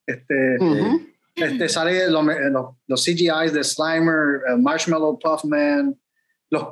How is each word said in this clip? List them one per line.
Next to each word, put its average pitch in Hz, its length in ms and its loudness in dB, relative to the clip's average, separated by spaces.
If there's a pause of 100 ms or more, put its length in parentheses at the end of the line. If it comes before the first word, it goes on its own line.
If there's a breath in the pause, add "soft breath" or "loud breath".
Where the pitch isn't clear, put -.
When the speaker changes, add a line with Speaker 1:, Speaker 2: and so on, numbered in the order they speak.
Speaker 1:
Este, 131 540 0
Speaker 2:
Ujú. 185 460 2 (300)
Speaker 1:
este, 226 320 -2
sale 180 420 0
lo 160 140 2
me-, 151 260 0
los, 131 180 -2 (200)
los 131 160 -2
C 175 120 0
G 165 300 0
Is 160 80 0
de 147 100 0
Slimer, 156 840 0
eh, 123 80 2
Marshmallow 156 600 0
Puffman, 147 760 0 (560)
los 151 220 -2